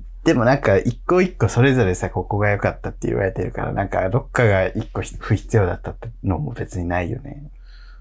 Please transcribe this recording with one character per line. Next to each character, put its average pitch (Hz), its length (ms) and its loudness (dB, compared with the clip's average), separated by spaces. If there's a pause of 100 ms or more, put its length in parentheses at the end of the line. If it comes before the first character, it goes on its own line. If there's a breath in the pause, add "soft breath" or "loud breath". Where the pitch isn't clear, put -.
(240)
で 160 120 6
も 113 100 4
な 127 100 6
ん 143 60 -4
か 98 160 4
一 - 300 0
個 180 160 4
一 180 100 0
個 113 160 2
そ 120 140 4
れ 135 100 6
ぞ 123 120 4
れ 90 100 2
さ、 92 160 -2
こ 95 120 -4
こ 104 140 -2
が 104 140 2
良 101 80 0
か 98 100 2
っ - 100 -4
た - 120 -8
っ - 20 -14
て - 140 -8
言 117 100 0
わ 101 60 2
れ 95 80 0
て - 120 -4
る - 80 -4
か - 120 -6
ら、 - 100 -4
な 98 120 0
ん - 40 -8
か 92 220 0
ど 127 80 2
っ - 100 -6
か 123 160 2
が 95 220 4
一 - 240 -6
個 101 100 -4
ひ-、 - 180 -8
不 - 160 0
必 - 220 0
要 98 80 6
だ 85 80 0
っ - 80 -8
た - 80 -6
っ - 60 -10
て - 140 -12 (140)
の 92 140 0
も 76 140 -4
別 - 280 -8
に 85 80 -4
な 87 140 0
い 107 80 -4
よ 120 120 -6
ね。 - 200 -12 (600 soft breath)